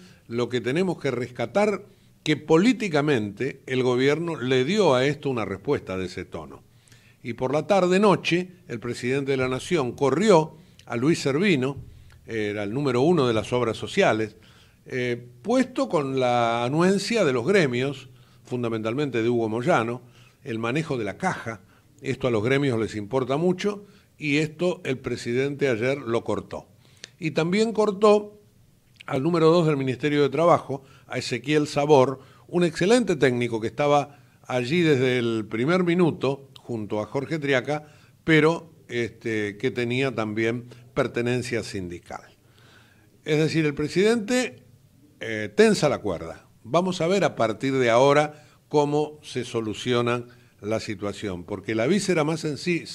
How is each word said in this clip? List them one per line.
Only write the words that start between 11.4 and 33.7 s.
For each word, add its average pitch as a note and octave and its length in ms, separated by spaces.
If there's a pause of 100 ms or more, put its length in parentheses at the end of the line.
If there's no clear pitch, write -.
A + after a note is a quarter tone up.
era G#2 380
el G2+ 100
número B2+ 280
uno D3+ 260
de A#2 60
las A2 200
obras A#2 240
sociales, A2 580 (520)
eh, B2 360 (200)
puesto B3+ 440
con C#3 320
la A#2+ 460
anuencia F#3+ 580
de C#3+ 80
los A#2+ 140
gremios, C#3 640 (340)
fundamentalmente A#2 800
de A#2 80
Hugo A#2 200
Moyano, B2 520 (420)
el A2+ 160
manejo C3+ 380
de A2 80
la F#2+ 120
caja. B2 440 (400)
Esto C3 260
a A#2+ 40
los G#2 120
gremios C3 360
les G#2+ 160
importa A#2+ 420
mucho F#3 480 (320)
y D3 200
esto D#3+ 460
el C3+ 140
presidente C3 720
ayer B2+ 300
lo A2+ 240
cortó. F#2+ 420 (540)
Y D#3 120
también G3 400
cortó G#3 720 (640)
al C3 160
número D#3+ 300
dos E3+ 160
del D3+ 100
Ministerio C#3+ 460
de C3+ 60
Trabajo, C#3 540 (220)
a B2 140
Ezequiel C#3+ 480
Sabor, C#3 520 (280)
un F3 160
excelente F#3+ 520
técnico A#2+ 460
que A#2 60
estaba C#3+ 500 (300)